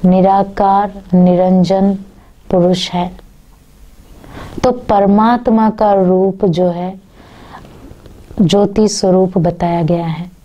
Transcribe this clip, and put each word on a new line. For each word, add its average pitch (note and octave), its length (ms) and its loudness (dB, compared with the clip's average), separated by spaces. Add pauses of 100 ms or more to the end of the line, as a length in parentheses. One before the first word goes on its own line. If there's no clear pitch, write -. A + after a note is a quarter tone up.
निराकार G3 960 2 (100)
निरंजन F#3 840 2 (540)
पुरुष F3+ 400 0
है। F3+ 200 -6 (1500)
तो B3+ 80 2
परमात्मा A3 960 2
का G#3+ 240 0
रूप F#3+ 520 0
जो F3+ 220 0
है F3+ 340 -8 (1400)
ज्योति G3+ 460 2
स्वरूप F#3 500 0
बताया E3+ 440 -2
गया E3+ 240 -2
है। E3 260 -10 (120)